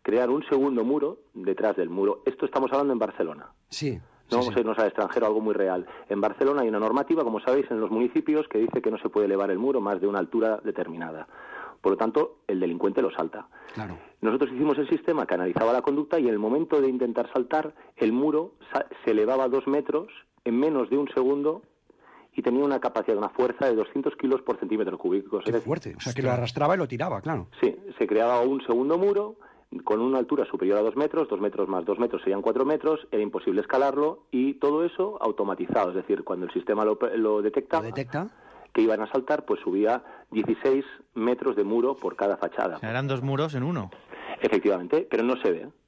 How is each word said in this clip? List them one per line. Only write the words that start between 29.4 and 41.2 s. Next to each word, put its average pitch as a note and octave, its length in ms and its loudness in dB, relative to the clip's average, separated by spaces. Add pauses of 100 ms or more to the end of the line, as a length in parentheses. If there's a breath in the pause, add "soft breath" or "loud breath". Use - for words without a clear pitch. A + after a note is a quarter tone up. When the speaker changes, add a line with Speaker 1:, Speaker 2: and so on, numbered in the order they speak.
Speaker 1:
con G#2+ 160 2
una C3 200 2
altura B2 260 0
superior G2 320 0
a G#2+ 60 2
dos A2+ 120 0
metros, D3+ 320 0
dos F#2+ 140 -2
metros G2+ 260 -2
más F#2 160 -2
dos G2+ 160 -2
metros A#2 220 -2
serían G2 200 -2
cuatro B2+ 220 0
metros, D3+ 480 0
era G#2+ 100 0
imposible G2+ 380 -2
escalarlo C#3 720 0
y C3+ 220 2
todo D3 320 0
eso F#3 360 -4
automatizado, G2 680 0
es F2+ 60 -6
decir, F#2+ 280 -2
cuando F2+ 220 -4
el - 80 -10
sistema G#2+ 320 0
lo, G#2+ 120 2 (200)
lo G#2+ 240 2
detectaba, C3+ 420 -2
Speaker 2:
¿Lo A#2 60 -8
detecta? C#3 400 -6 (420 loud breath)
Speaker 1:
que - 100 2
iban A2 200 4
a G#2+ 100 -4
saltar, D3 340 -2
pues G2+ 160 -2
subía G#2+ 400 0 (300 loud breath)
dieciséis C3+ 520 2 (300)
metros A#2+ 420 0